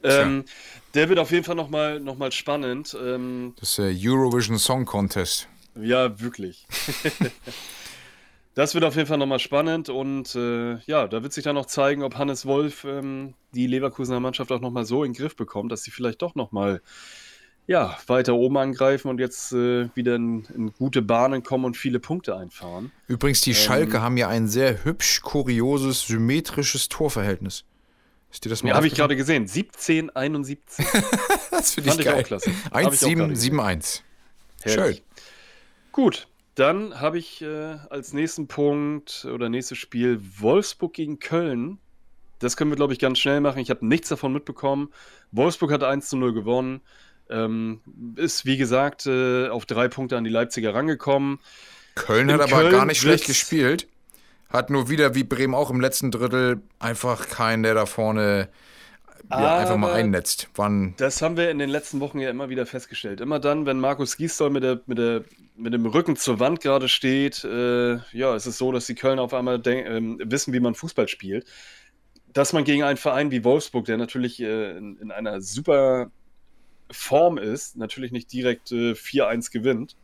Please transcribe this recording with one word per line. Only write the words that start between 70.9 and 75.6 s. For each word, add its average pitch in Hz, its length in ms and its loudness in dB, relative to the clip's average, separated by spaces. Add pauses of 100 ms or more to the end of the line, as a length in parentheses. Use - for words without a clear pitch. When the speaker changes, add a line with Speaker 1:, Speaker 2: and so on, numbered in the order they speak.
Speaker 2:
spielt. 98 360 -6 (880)
Dass 139 220 2
man 156 100 2
gegen 147 200 2
einen 139 120 2
Verein 143 340 0
wie 120 140 -2
Wolfsburg, 123 400 2
der 113 140 -2
natürlich, 120 420 -4
äh, 107 380 -4
in, 101 180 -16
in 107 140 -16
einer 104 320 -6
super 135 680 2 (800)